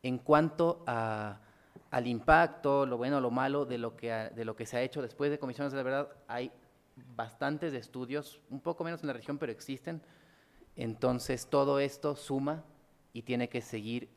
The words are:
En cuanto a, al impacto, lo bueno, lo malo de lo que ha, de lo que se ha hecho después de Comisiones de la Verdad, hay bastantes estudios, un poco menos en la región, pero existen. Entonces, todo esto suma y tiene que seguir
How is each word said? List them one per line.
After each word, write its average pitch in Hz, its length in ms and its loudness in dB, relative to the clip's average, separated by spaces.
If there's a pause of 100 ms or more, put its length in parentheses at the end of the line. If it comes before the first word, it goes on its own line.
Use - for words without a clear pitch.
En 127 140 0
cuanto 156 680 4
a, 110 540 -2 (520)
al 123 160 0
impacto, 139 800 6
lo 123 120 -2
bueno, 131 240 2
lo 123 100 2
malo 135 340 2
de 123 120 -4
lo 113 180 -6
que 117 160 -6
ha, 110 180 -4
de 113 140 -8
lo 110 120 -4
que 113 100 -8
se 123 120 -6
ha 123 40 2
hecho 135 200 -4
después 143 300 -2
de 147 80 -2
Comisiones 139 320 -4
de 139 60 -4
la 135 60 -2
Verdad, 135 260 0 (180)
hay 123 240 -4 (640)
bastantes 143 580 -4
estudios, 127 760 -8
un 131 100 -10
poco 170 240 -4
menos 165 180 -6
en 156 60 -4
la 135 60 -2
región, 135 240 -6
pero 143 140 -4
existen. 143 500 -8 (760)
Entonces, 123 720 0
todo 139 320 4
esto 139 380 -2
suma 143 480 -2 (480)
y 120 80 -8
tiene 120 260 0
que 120 140 -4
seguir 113 560 -6